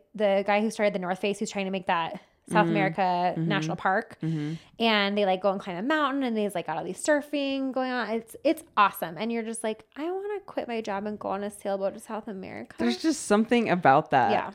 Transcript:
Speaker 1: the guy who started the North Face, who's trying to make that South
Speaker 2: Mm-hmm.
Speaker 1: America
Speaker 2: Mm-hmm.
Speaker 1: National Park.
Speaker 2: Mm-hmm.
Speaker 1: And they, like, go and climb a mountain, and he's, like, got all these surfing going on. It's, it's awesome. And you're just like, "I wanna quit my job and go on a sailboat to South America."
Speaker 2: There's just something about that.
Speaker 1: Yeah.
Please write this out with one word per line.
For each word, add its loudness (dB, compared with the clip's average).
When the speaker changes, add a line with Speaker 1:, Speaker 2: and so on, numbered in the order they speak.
Speaker 1:
the 2
guy 4
who 0
started 2
the -4
North -4
Face, -2
who's -4
trying -4
to -4
make -4
that -2
South 6
Speaker 2:
Mm-hmm. 2
Speaker 1:
America 2
Speaker 2:
Mm-hmm. 0
Speaker 1:
National 0
Park. -2
Speaker 2:
Mm-hmm. -2
Speaker 1:
And 2
they, 4
like, 2
go 4
and -4
climb -6
a -4
mountain, 0
and -2
he's, 0
like, -4
got -4
all -6
these -8
surfing 0
going -2
on. -2
It's, -4
it's 2
awesome. 2
And -4
you're -2
just -8
like, -6
"I -6
wanna -6
quit -6
my -6
job -6
and -6
go -8
on -4
a -6
sailboat -4
to -16
South -10
America." -12
Speaker 2:
There's 0
just 0
something 4
about 6
that. 4
Speaker 1:
Yeah. 0